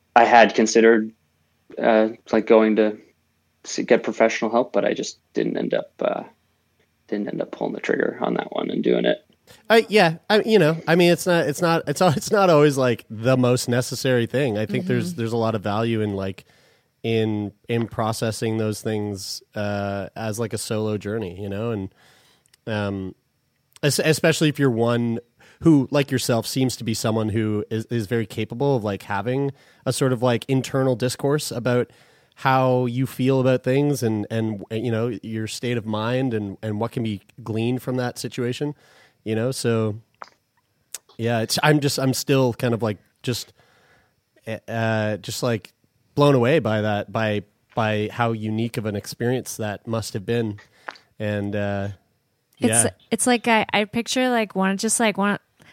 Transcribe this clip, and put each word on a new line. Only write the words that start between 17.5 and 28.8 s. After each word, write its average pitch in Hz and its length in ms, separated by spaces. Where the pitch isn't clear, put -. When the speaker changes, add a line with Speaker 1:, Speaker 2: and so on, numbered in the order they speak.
Speaker 2:
in 117 200
processing 110 720
those 107 240
things, 104 600
uh, 101 600
as, 110 240
like, 113 140
a 110 60
solo 107 380
journey, 98 440
you 101 80
know, 110 220
and, 98 220
um, 101 480
es-, 143 180
especially 156 500
if 143 100
you're 139 120
one 117 480
who, 147 280
like 139 220
yourself, 120 340
seems 131 300
to - 80
be 113 100
someone 110 360
who 107 400
is, 110 160
is 117 220
very 117 180
capable 123 500
of, 107 80